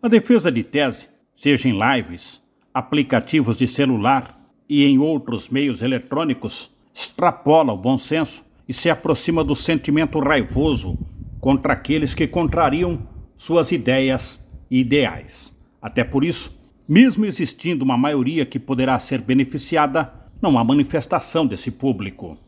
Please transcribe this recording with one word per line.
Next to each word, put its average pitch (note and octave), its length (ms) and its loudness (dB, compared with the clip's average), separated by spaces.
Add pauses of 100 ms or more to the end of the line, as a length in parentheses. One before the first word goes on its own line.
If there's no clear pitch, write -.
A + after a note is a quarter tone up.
A A#3+ 60 0
defesa A3 420 4
de A#2 140 -2
tese, C#3 440 -2 (240)
seja C#3 360 2
em G#2 100 0
lives, G#2 640 -2 (320)
aplicativos B2+ 840 0
de B2+ 80 2
celular B2+ 760 0 (260)
e C#3+ 160 4
em C#3 140 6
outros C3+ 520 -2
meios B2+ 320 -2
eletrônicos, C3+ 920 -4 (180)
extrapola D#3 800 2
o G2+ 40 -4
bom B2 220 0
senso - 440 -4 (240)
e C3 60 -8
se - 180 0
aproxima D#3+ 540 0
do C#3+ 100 0
sentimento D#3 640 0
raivoso C3+ 800 0 (400)
contra C3+ 360 0
aqueles D3+ 400 -2
que D#3+ 120 0
contrariam D#3+ 800 -2 (300)
suas D#3+ 360 0
ideias C3 720 -2 (260)
e B2+ 100 2
ideais. B2 720 -2 (300)
Até A#2 220 -2
por C#3 180 0
isso, - 360 -4 (300)
mesmo G#3+ 380 6
existindo D#3+ 580 -4
uma C3 140 2
maioria C#3+ 480 0
que C3+ 120 -8
poderá C3 400 0
ser B2+ 220 -6
beneficiada, C#3 920 0 (280)
não C#3 160 4
há A#2 60 4
manifestação D3 840 0
desse A2 260 -4
público. G2 760 -6